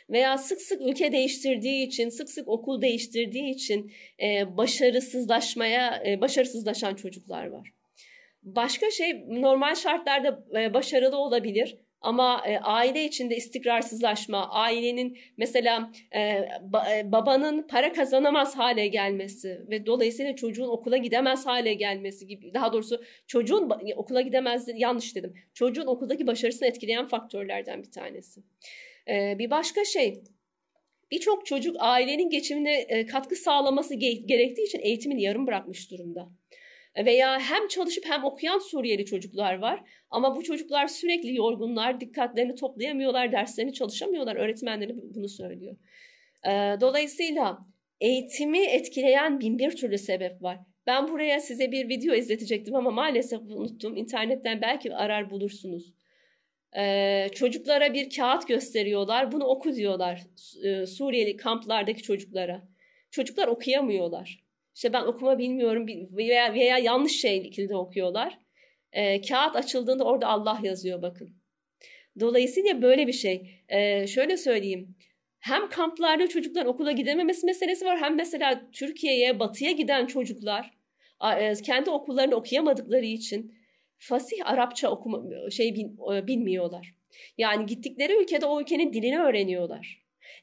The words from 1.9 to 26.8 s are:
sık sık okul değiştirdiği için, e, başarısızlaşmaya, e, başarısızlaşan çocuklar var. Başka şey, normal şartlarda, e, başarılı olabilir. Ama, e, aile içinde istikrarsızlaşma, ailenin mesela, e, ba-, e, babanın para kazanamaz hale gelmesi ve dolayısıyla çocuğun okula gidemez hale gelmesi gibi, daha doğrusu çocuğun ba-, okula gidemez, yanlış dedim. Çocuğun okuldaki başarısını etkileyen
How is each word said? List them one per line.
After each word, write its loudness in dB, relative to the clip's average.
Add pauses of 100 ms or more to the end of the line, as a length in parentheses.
sık -10
sık -12
okul -2
değiştirdiği -2
için, -2 (320)
e, 0
başarısızlaşmaya, 2
e, 0
başarısızlaşan 0
çocuklar -10
var. -14 (760)
Başka 0
şey, -2
normal 4
şartlarda, 0 (140)
e, 0
başarılı 4
olabilir. 0 (240)
Ama, 2
e, 0
aile 2
içinde -4
istikrarsızlaşma, -2
ailenin 0 (200)
mesela, 2 (200)
e, -2 (520)
ba-, 2
e, -4
babanın 4
para 2
kazanamaz 4
hale 2
gelmesi -4
ve -4
dolayısıyla 0
çocuğun -4
okula 0
gidemez 2
hale 0
gelmesi -6
gibi, -16
daha 0
doğrusu -2 (240)
çocuğun 2
ba-, -2
okula -2
gidemez, 0
yanlış -2
dedim. -8 (200)
Çocuğun 0
okuldaki -2
başarısını 0
etkileyen -2